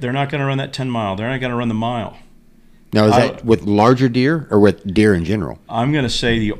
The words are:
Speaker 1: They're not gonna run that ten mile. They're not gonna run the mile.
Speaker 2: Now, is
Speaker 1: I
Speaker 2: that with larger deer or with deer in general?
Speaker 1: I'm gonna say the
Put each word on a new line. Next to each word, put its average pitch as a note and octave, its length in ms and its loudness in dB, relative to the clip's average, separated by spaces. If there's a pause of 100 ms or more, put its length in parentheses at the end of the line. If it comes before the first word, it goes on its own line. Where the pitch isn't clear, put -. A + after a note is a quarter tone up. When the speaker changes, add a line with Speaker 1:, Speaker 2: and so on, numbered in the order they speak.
Speaker 1:
They're B2+ 120 -6
not C#3 180 -4
gonna C#3 160 -4
run C#3 120 -4
that C3+ 140 -8
ten C3 180 -8
mile. G#2+ 260 -4
They're A2 120 -6
not C3 120 -6
gonna B2 160 -6
run A#2+ 120 -2
the A2 60 -4
mile. A2+ 440 -6 (720)
Speaker 2:
Now, G#2+ 140 4
is G#2 60 4
Speaker 1:
I A#2+ 160 4
Speaker 2:
that - 160 -12
with A2+ 180 2
larger A#2+ 460 4
deer C3+ 420 -2
or G#2+ 100 4
with G2 320 2
deer G#2+ 220 4
in E2+ 100 -2
general? E2+ 340 -4 (100)
Speaker 1:
I'm A#2+ 240 -2
gonna C3+ 180 -2
say A#2 280 -2
the G#2 220 -2